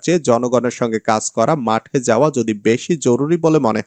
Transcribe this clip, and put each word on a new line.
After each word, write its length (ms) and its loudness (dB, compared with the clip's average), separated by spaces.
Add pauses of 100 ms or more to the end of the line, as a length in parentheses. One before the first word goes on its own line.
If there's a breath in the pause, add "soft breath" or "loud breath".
চেয়ে 160 0
জনগণের 520 0
সঙ্গে 300 -4
কাজ 300 -2
করা, 240 0
মাঠে 460 -2
যাওয়া 300 2
যদি 240 -2
বেশি 420 0
জরুরি 400 0
বলে 220 2
মনে 280 0